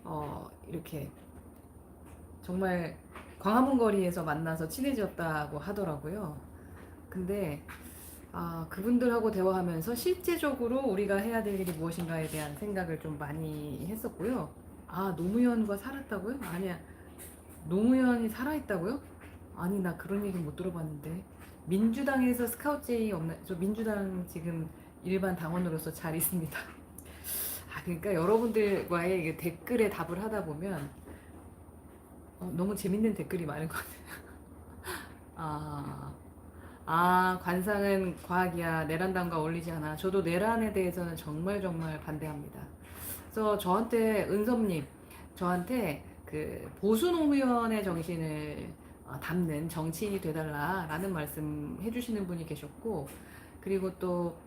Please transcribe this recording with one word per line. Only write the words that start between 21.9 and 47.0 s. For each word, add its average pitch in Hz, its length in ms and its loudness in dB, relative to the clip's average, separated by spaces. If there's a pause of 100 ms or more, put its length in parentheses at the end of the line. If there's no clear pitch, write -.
스카우트 285 400 -2
제의 226 240 2
없나? 160 240 -2 (100)
저 190 100 -4
민주당 196 720 0
지금 165 400 -4 (360)
일반 185 320 2
당원으로서 165 580 -2
잘 160 220 -4
있습니다. 165 420 0 (1160)
아, - 80 -8
그러니까 175 300 0
여러분들과의 190 1040 4
이게 160 180 0
댓글에 208 520 2
답을 170 340 -4
하다 214 220 -2
보면, 156 440 -4 (1500)
어, 180 160 -6
너무 196 200 0
재밌는 202 400 2
댓글이 170 300 -2
많은 151 220 -4
것 - 100 -4
같아요. - 260 -10 (800)
<laughs> - 520 -10
아, 147 800 -4 (720)
아, 180 560 8
"관상은 190 840 4
과학이야. 170 600 2
내란당과 175 540 0
어울리지 165 320 0
않아." 151 240 -2
저도 190 260 2
내란에 208 500 4
대해서는 180 440 0
정말, 160 460 -2
정말 165 400 -2
반대합니다. 151 580 -6 (720)
그래서 214 260 4
저한테, 220 720 4
은섭님, 208 560 4 (500)
저한테 180 680 0 (220)
그 - 440 -6 (100)
보수 220 320 4